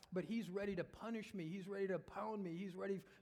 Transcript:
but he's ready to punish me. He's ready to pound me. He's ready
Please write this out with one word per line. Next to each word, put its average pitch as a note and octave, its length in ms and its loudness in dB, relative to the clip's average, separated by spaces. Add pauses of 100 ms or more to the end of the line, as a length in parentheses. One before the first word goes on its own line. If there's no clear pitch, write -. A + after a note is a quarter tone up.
(120)
but F3+ 100 2
he's G#3 260 0
ready G3 280 2
to - 80 2
punish A3 500 -4
me. E3+ 140 0
He's F#3 180 -2
ready G3 220 2
to F3+ 100 4
pound G#3 460 -2
me. E3 120 0
He's F#3 200 -2
ready G3 240 2 (220)